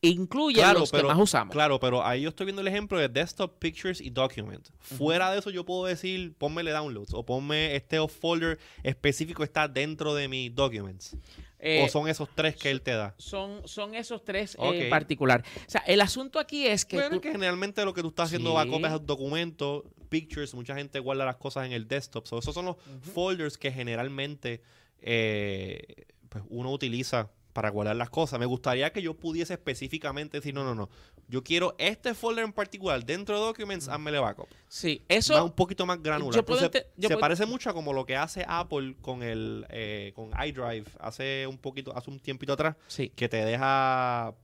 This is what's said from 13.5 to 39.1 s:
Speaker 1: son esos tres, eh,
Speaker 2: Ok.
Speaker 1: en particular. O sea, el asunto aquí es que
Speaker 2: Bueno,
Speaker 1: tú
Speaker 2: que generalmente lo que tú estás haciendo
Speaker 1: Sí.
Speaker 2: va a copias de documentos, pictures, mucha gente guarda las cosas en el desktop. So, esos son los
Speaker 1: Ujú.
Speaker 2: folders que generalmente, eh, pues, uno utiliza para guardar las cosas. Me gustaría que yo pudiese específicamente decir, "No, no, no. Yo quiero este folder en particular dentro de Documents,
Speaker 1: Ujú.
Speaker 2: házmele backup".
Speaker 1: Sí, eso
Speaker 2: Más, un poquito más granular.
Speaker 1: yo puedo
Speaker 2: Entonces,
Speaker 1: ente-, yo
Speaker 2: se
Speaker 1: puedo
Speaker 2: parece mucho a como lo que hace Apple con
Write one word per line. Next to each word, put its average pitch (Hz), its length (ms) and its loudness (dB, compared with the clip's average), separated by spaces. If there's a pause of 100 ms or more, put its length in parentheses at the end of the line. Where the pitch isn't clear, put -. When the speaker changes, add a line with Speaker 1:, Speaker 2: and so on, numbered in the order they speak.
Speaker 1:
son 208 260 -8
esos 226 300 -8
tres, 196 320 -4
eh, - 40 -18
Speaker 2:
Ok. 131 160 2
Speaker 1:
en 131 140 0
particular. 139 540 4 (240)
O - 20 -20
sea, 214 160 2
el 185 140 6
asunto 254 400 0
aquí 294 260 -2
es 208 200 4
que - 100 -6
Speaker 2:
Bueno, 285 220 0
Speaker 1:
tú 180 40 -2
Speaker 2:
que 311 120 -4
generalmente 196 500 0
lo 196 100 0
que 175 80 -4
tú 165 60 -2
estás 165 200 0
haciendo 165 240 0
Speaker 1:
Sí. 160 40 6
Speaker 2:
va 156 60 6
a 147 60 2
copias 160 260 0
de 156 60 0
documentos, 147 840 -2 (240)
pictures, 156 460 -4
mucha 127 220 -8
gente 139 240 -6
guarda 135 260 0
las 127 100 0
cosas 135 300 -4
en 127 80 -6
el 113 160 -4
desktop. 135 360 -4
So, 117 140 -6
esos 127 160 -6
son 175 120 -4
los 175 100 -4
Speaker 1:
Ujú. 135 340 -16
Speaker 2:
folders 175 460 0
que 139 160 -2
generalmente, 127 880 -4 (400)
eh, 104 1040 -2 (240)
pues, 104 200 -10
uno 123 220 -6
utiliza 123 580 -2 (240)
para 107 180 0
guardar 104 240 0
las 120 140 -2
cosas. 139 300 0
Me 120 60 2
gustaría 127 480 0
que 151 80 -4
yo 160 160 -4
pudiese 165 360 -2
específicamente 147 840 -6
decir, 143 160 -6
"No, 139 100 -4
no, 127 120 -2
no. 104 140 -4 (380)
Yo 127 160 -2
quiero 170 340 2
este 214 360 -2
folder 226 320 -2
en 214 80 -6
particular 190 500 -2
dentro 196 360 -2
de 214 60 2
Documents, 202 420 -6
Speaker 1:
Ujú. 123 80 -6
Speaker 2:
házmele 151 240 -2
backup". 107 280 -2 (200)
Speaker 1:
Sí, - 420 -4
eso 214 240 4
Speaker 2:
Más, 302 100 8
un 170 80 0
poquito 185 340 2
más 180 160 -2
granular. 147 340 0
Speaker 1:
yo 226 100 6
puedo 247 180 2
Speaker 2:
Entonces, - 200 2
Speaker 1:
ente-, - 180 -20
yo 208 80 2
Speaker 2:
se 208 60 4
Speaker 1:
puedo 214 60 2
Speaker 2:
parece 175 260 4
mucho 247 240 -4
a - 20 -2
como 156 180 -2
lo 131 140 0
que 131 100 -2
hace 160 320 -2
Apple 147 540 -2
con 127 220 -6